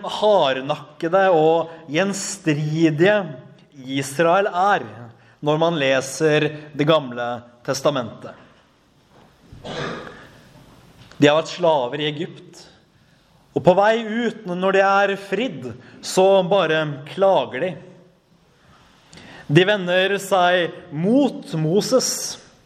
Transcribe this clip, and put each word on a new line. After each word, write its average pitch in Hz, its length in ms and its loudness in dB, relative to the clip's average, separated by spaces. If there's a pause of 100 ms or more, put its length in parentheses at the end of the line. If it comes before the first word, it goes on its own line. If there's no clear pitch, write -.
hardnakkede 170 1300 0
og 160 380 2 (180)
gjenstridige 160 1500 0 (500)
Israel 143 600 0
er 185 360 0 (580)
når 151 180 0
man 165 200 0
leser 147 800 0 (180)
Det 151 120 0
gamle 120 560 -2 (220)
testamentet. 131 720 -4 (2750)
De 143 120 4
har 151 120 4
vært 156 140 -10
slaver 151 460 0
i 151 100 -4
Egypt, - 560 -14 (880)
og 139 80 -2
på 175 140 6
vei 220 260 4
ut, 220 460 -6
når 185 240 -2
de 196 80 4
er 196 400 2
fridd, 160 540 -6 (260)
så 190 480 4
bare 156 580 0
klager 151 540 0
de. 180 160 -4 (1800)
De 175 160 6
vender 190 500 0
seg 180 540 2 (180)
mot 214 540 0 (160)
Moses. 202 800 0 (280)